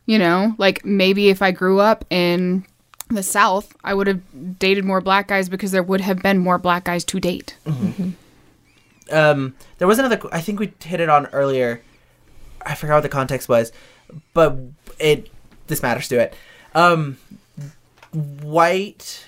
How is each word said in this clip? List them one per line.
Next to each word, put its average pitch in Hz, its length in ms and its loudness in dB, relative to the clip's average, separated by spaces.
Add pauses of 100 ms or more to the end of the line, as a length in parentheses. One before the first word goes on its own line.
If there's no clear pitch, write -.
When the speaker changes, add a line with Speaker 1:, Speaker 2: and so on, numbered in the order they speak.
Speaker 1:
You 220 120 2
know, 190 380 2
like, 190 300 0
maybe 196 420 2
if 190 140 2
I 190 80 2
grew 185 300 2
up 214 280 2
in 180 560 0 (460)
the 208 120 -2
South, 202 520 0 (100)
I 202 80 -4
would 196 140 0
have 180 520 -6
dated 190 280 0
more 190 160 0
black 196 260 0
guys 190 220 0
because 190 200 -6
there 190 120 2
would 185 180 -2
have 190 220 -2
been 190 160 2
more 180 180 2
black 175 280 -2
guys 175 200 -4
to 190 160 -6
date. - 360 -6 (100)
Speaker 2:
Mm-hmm. 156 220 -2
Speaker 3:
Mm-hmm. 185 200 -6 (1040)
Speaker 2:
Um, 143 400 2 (240)
there 180 100 2
was 220 100 4
another 262 180 2
qu-, - 160 -14
I 165 80 -4
think 208 200 -6
we 208 120 -4 (100)
hit 165 180 -6
it 165 100 0
on 143 160 4
earlier. 131 560 -2 (840)
I 147 100 -2
forgot 151 220 0
what 151 60 6
the 143 80 -6
context 135 380 -4
was, 117 240 2 (600)
but 156 240 4 (420)
it, 151 300 2 (380)
this - 160 -4
matters 135 260 -4
to 123 100 0
it. 120 160 0 (400)
Um, 160 440 2 (920)
white 160 1160 -2